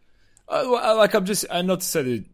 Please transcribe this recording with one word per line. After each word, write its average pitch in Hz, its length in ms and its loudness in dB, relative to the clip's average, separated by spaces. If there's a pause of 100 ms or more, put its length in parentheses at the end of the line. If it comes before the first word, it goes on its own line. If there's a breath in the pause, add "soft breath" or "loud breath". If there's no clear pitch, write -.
(480 soft breath)
I, - 140 -2
I, 247 320 0
like, 214 200 4
I'm 202 120 2
just, 196 260 -2
and 180 160 -2
not 185 140 0
to - 40 -8
say 160 160 -2
that, 123 320 -4